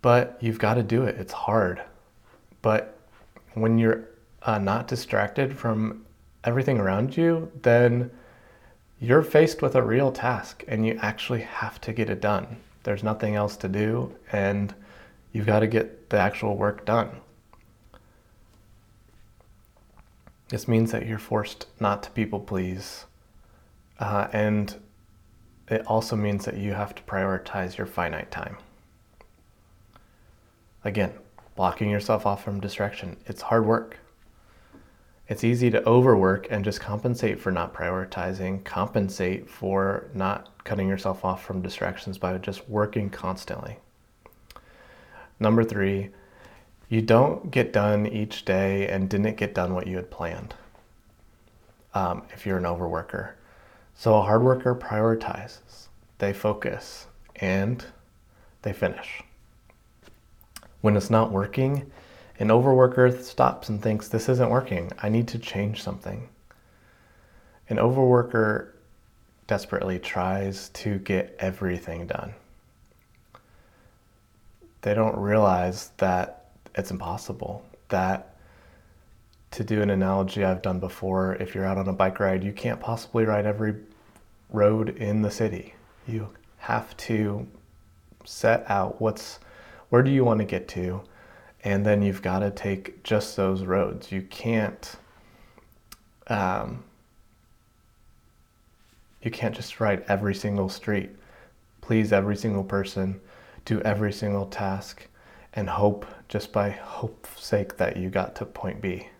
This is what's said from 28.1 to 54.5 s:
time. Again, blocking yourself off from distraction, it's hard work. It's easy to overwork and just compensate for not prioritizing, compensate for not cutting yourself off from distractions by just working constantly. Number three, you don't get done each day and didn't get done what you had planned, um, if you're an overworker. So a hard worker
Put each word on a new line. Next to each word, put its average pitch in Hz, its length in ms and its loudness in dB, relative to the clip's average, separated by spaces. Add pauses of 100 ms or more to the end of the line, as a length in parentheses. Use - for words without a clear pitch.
time. - 260 -10 (2250)
Again, 98 280 0 (420)
blocking 95 360 0
yourself 104 340 0
off 101 180 0
from 101 180 -4
distraction, 98 640 -6
it's - 160 -10
hard 113 240 2
work. 113 320 0 (1300)
It's 107 180 -6
easy 123 260 4
to 113 160 2
overwork 110 640 6
and 104 140 -2
just 101 160 -2
compensate 107 580 -2
for 95 120 -2
not 85 240 -2
prioritizing, 92 880 -4
compensate 95 840 -2
for 98 640 -2
not - 500 -4
cutting 98 240 -2
yourself 95 380 -2
off 92 180 -2
from 95 160 -6
distractions 92 560 -6
by 92 220 -2
just 95 320 -8
working 104 400 0
constantly. - 640 -8 (1600)
Number 110 240 6
three, 98 460 0 (800)
you 113 140 2
don't 131 480 4
get 127 240 0
done 104 320 4
each 107 400 -4
day 98 420 2
and 95 220 -2
didn't 107 260 0
get - 180 -4
done 92 200 -2
what 90 120 -4
you 92 100 -6
had 90 140 -8
planned, 85 440 -10 (1400)
um, 95 300 -2 (100)
if - 140 -12
you're 98 100 0
an 90 80 -2
overworker. 87 680 -4 (600)
So 110 200 4
a 107 80 8
hard 107 200 6
worker 127 320 4